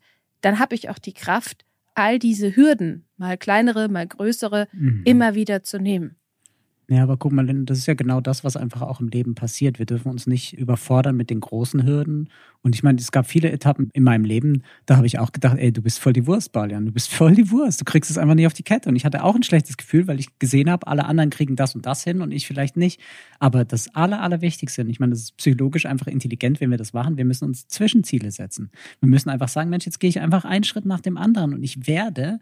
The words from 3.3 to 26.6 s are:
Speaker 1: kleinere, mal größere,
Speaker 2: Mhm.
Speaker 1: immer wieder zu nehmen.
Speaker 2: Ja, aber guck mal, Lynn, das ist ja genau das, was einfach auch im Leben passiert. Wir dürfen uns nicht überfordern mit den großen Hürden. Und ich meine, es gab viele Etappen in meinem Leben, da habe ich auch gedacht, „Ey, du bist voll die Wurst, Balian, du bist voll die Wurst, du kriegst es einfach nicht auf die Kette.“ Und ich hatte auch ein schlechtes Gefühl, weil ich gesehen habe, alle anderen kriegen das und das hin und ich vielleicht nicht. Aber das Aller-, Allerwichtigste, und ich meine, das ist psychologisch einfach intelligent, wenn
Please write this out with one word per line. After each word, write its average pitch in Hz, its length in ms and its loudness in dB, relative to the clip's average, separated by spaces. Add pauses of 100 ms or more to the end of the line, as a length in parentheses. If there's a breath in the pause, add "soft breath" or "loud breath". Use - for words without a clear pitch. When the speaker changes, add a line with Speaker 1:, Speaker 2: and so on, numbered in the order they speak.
Speaker 1:
kleinere, 220 520 2
mal 180 180 -4
größere, 208 640 -4
Speaker 2:
Mhm. 131 340 0
Speaker 1:
immer 240 300 6
wieder 202 280 -2
zu - 160 -10
nehmen. 190 360 -4 (760)
Speaker 2:
Ja, 131 120 6
aber 131 140 2
guck 139 140 -2
mal, 135 140 2
Lynn, 135 220 -2
das 135 100 -2
ist 127 80 -8
ja 160 80 0
genau 127 260 -2
das, 131 240 -4
was 135 140 -4
einfach 120 240 -8
auch 127 180 -8
im 117 100 -4
Leben 120 260 -4
passiert. 120 420 -2
Wir 113 80 -4
dürfen 120 240 -4
uns 123 160 -8
nicht 127 320 -2
überfordern 127 580 0
mit 113 140 -4
den 110 100 -4
großen 120 460 -2
Hürden. 151 440 -2 (340 soft breath)
Und 120 100 4
ich 113 80 -2
meine, 135 160 6
es 120 140 -8
gab 131 160 2
viele 165 240 2
Etappen 135 420 0
in 135 80 0
meinem 113 240 6
Leben, 127 380 0 (240 soft breath)
da 131 100 8
habe 120 80 6
ich 117 140 0
auch 117 120 -2
gedacht, 131 280 0
„Ey, 123 120 2
du 110 120 -6
bist 113 160 -2
voll 131 140 2
die 123 120 2
Wurst, 190 260 0
Balian, 104 360 -4
du 110 40 -4
bist 117 220 -6
voll 165 220 8
die 202 160 6
Wurst, 247 280 0
du 139 60 -8
kriegst - 240 0
es 156 80 -6
einfach 156 160 4
nicht 160 140 6
auf 160 80 0
die - 80 -14
Kette.“ - 260 0
Und 123 60 4
ich 127 100 0
hatte 139 180 -2
auch 202 120 2
ein 240 80 2
schlechtes 160 340 0
Gefühl, 175 300 2
weil 139 120 -4
ich - 200 -12
gesehen 139 280 2
habe, - 200 -2
alle 143 180 0
anderen 156 240 2
kriegen 135 260 -2
das 131 200 -2
und 113 100 -12
das 127 180 -4
hin 175 200 -4
und 147 80 -6
ich 143 160 -6
vielleicht 139 280 -4
nicht. 175 240 0 (380 loud breath)
Aber 127 280 2
das 113 280 -6
Aller-, 190 300 0
Allerwichtigste, 170 580 -4
und 113 80 -4
ich 120 100 -6
meine, 123 120 2
das 117 100 -4
ist - 160 -18
psychologisch 135 480 0
einfach 135 220 -6
intelligent, 131 520 -4
wenn 127 120 0